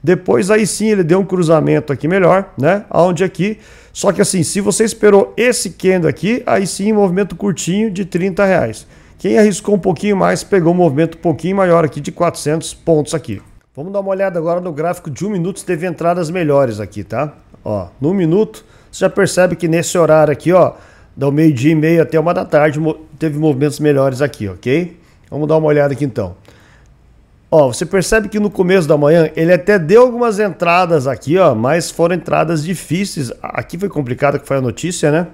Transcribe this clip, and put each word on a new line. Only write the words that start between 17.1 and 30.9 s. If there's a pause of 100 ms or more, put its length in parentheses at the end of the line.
Ó, (120)
no
minuto, (300)
você
já
percebe
que
nesse
horário
aqui,
ó, (420)
do
meio-dia
e
meio
até
uma
da
tarde,
mo-, (220)
teve
movimentos
melhores
aqui,
ok? (320)
Vamos
dar
uma
olhada
aqui
então. (1160)
Ó,
você
percebe
que
no
começo
da
manhã
ele
até
deu
algumas
entradas